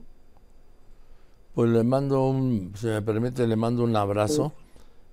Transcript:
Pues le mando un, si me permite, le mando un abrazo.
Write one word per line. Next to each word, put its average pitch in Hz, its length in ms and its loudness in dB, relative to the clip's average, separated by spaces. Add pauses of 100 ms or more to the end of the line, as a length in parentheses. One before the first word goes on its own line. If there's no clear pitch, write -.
(1500)
Pues 117 160 4
le 117 120 4
mando 135 460 2
un, 123 480 0
si 113 100 -6
me 107 160 0
permite, 117 440 0
le 113 100 2
mando 117 260 0
un 117 140 2
abrazo. 107 560 0 (600)